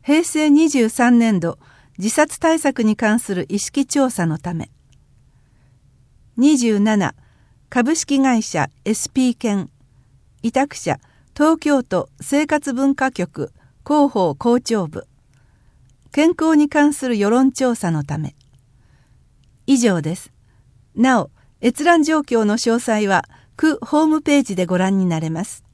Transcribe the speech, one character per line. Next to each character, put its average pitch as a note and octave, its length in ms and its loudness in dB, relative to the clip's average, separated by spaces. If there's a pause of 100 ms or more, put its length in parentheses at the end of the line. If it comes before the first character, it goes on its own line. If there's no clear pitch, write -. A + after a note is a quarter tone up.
平 D#4 240 2
成 D4+ 240 0
二 D#4 180 6
十 A#3+ 220 2
三 A#3+ 280 2
年 A3+ 220 2
度、 E3 200 -6 (380)
自 G3 120 -4
殺 D4+ 320 -2
対 D#4+ 180 2
策 C#4 240 -2
に G#3+ 140 2
関 A3 240 0
す G3 120 -8
る F3+ 140 -4
意 G3+ 100 -4
識 - 280 -4
調 C4+ 240 0
査 F3 160 -4
の D#3 120 -2
た F3 160 -8
め。 - 160 -10 (1700)
二 C#4 220 4
十 A3 240 2
七、 G#3 340 2 (540)
株 B3+ 260 0
式 C#4 260 -2
会 B3 200 2
社 C#3+ 280 -4 (140)
エ A3 100 -2
ス - 160 -6
ピ B3+ 200 0
ー A#3 80 -4
研。 G3+ 320 -4 (720)
委 A#3 120 -4
託 C#4 240 -2
者、 - 240 -6 (340)
東 D#4+ 240 2
京 C#4+ 240 0
都 - 240 -4 (140)
生 D4 260 -2
活 D4 260 -4
文 C#4 220 0
化 C4 160 -4
局 - 400 -8 (340)
広 C#4+ 280 2
報 F3 280 0
広 A#3+ 220 0
聴 G3+ 240 -4
部。 - 180 -12 (1080)
健 D#4 160 2
康 D#4+ 260 0
に D4 140 4
関 D4 240 2
す C4+ 160 -8
る A3+ 80 -2
世 G3+ 120 0
論 C4 220 2
調 B3 240 -2
査 F3 160 -4
の D3 140 -4
た D3+ 120 -8
め。 D3+ 180 -10 (1300)
以 C4+ 100 4
上 G3+ 240 2
で D#3+ 140 -6
す。 - 160 -20 (640)
な A#3+ 260 2
お、 - 80 -8 (320)
閲 B3 220 -2
覧 E4+ 200 4
状 D#4 180 0
況 A3+ 240 0
の G#3 100 0
詳 A#3 240 0
細 G#3+ 300 -2
は、 F#3 160 0 (320)
区 D#4 240 0
ホ D4+ 220 0
ー D#4 40 2
ム D#4 140 0
ペ C#4+ 180 2
ー C4+ 40 0
ジ G3+ 120 -6
で F3+ 100 -2
ご F3+ 120 -2
覧 F#3+ 200 0
に F#3+ 80 0
な E3 140 -2
れ D#3+ 100 -6
ま E3 140 -6
す。 - 300 -16